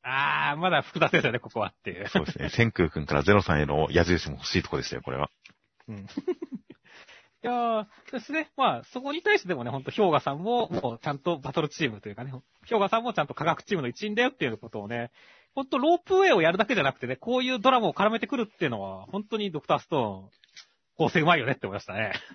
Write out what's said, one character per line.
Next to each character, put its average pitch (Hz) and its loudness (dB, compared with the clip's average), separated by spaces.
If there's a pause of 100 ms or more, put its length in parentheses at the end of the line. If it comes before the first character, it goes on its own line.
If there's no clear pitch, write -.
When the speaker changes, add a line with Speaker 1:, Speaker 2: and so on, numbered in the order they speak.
Speaker 1:
あ 147 -2
ー、 - -8
ま 180 0
だ 156 2
複 - -8
雑 160 4
で 160 4
す 131 0
よ 113 0
ね、 117 -2
こ 117 -14
こ - -6
は 101 -2
っ - -16 (100)
て 98 -8
い 87 -10
う。 101 -8
Speaker 2:
そ 82 0
う 76 -2
で - -8
す - -10
ね。 73 -4
千 117 4
空 82 4
く - -6
ん 73 -4
か 76 0
ら 71 4
ゼ 95 6
ノ 101 8
さ 85 2
ん 73 4
へ 73 4
の 73 0
矢 85 6
印 85 0
も 71 -8
欲 - -10
し 95 0
い - -2
と - -10
こ 73 -4
で 65 -4
し - -8
た 71 -8
よ、 62 -8
こ - -8
れ 64 -4
は。 73 -2 (580)
Speaker 1:
う 113 -12
ん。 101 -14
<laughs> - - (1300)
い 247 -6
や 247 -2
ー、 233 -2 (240)
そ 254 -6
し - -16
て 285 -10
ね、 320 -4
ま 185 2
あ、 120 -16
そ - -12
こ 277 -6
に 339 -6
対 415 4
し - -6
て 185 -12
で 175 0
も 120 -6
ね、 120 -4
ほ 139 -4
ん 135 -12
と、 139 -6
氷 202 4
河 147 4
さ 139 -2
ん 143 -8
も、 233 0
も 135 -4
う 117 -14
ち - -8
ゃ 147 -4
ん 139 -8
と 170 -2
バ 139 -10
ト 170 0
ル 151 -2
チ 156 -4
ー 113 -2
ム 104 -14
と 107 -12
い - -12
う 101 -12
か 123 -12
ね、 135 -10
氷 127 -14 (260)
河 202 2
さ 226 2
ん 233 -6
も 240 -4
ち - -2
ゃ 151 2
ん 139 -2
と 139 -12
科 143 -6
学 165 0
チ - -4
ー 185 0
ム 156 -2
の 123 -2
一 127 -8
員 208 -4
だ 214 0
よ 247 2
っ - -6
て - -6
い - 0
う 110 -6
こ 117 -16
と 107 -6
を 101 -10
ね、 120 -6 (440)
ほ 269 -4
ん 269 -8
と、 285 -2
ロ 320 4
ー - 0
プ 370 0
ウ - 6
ェ 392 6
イ 349 6
を 190 4
や 160 6
る 185 -2
だ 208 2
け 233 -2
じ 185 2
ゃ - 2
な 135 0
く - -18
て 127 -8
ね、 127 -4
こ 247 -4
う 254 0
い 254 -2
う 254 -2
ド 254 4
ラ 254 4
マ 214 0
を 156 0
絡 202 2
め 226 -2
て - -4
く 277 -4
る 240 0
っ - -10
て 175 0
い - 2
う 127 0
の 107 -4
は、 95 -10
本 208 -8
当 220 -6
に 208 -4
ド 156 -6
ク - -16
タ 156 4
ー 139 0
ス - -12
ト 160 0
ー 98 -2
ン、 - -20 (680)
構 156 2
成 170 2
う 147 2
ま 170 6
い 156 2
よ 117 -2
ね 135 0
っ - -2
て - -10
思 95 -6
い 101 -6
ま - -4
し - -16
た 95 -14
ね。 101 -2 (220)